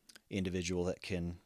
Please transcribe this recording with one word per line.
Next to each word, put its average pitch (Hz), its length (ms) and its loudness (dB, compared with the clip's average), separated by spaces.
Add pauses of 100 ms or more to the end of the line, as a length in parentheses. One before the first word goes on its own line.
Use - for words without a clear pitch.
(300)
individual 90 560 2
that - 160 0
can, 87 440 -2